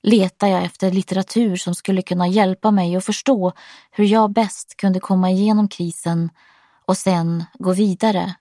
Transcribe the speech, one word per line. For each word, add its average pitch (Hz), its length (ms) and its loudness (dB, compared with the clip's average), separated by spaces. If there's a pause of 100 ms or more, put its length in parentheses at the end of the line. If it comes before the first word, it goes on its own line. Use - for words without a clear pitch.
letar 208 440 2
jag 180 160 0
efter 180 280 -4
litteratur 190 640 -2
som 180 200 -6
skulle 190 260 -2
kunna 180 260 -2
hjälpa 190 440 2
mig 180 240 0
att 185 100 -4
förstå 208 480 -2 (380)
hur 208 140 0
jag 214 280 2
bäst - 440 -4
kunde 185 220 0
komma 185 300 0
igenom 208 380 2
krisen 165 640 -4 (560)
och 185 120 0
sen 170 560 -2
gå 185 200 -2
vidare. 190 680 0